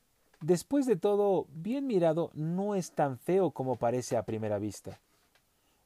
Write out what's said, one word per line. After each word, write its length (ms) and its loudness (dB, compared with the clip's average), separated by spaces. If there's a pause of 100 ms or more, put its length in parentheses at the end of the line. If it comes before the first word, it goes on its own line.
(400)
Después 460 0
de 100 4
todo, 540 2
bien 360 -4
mirado, 480 2
no 400 -2
es 160 -2
tan 280 -2
feo 340 2
como 240 -4
parece 400 0
a 80 0
primera 340 -2
vista". 420 -8 (840)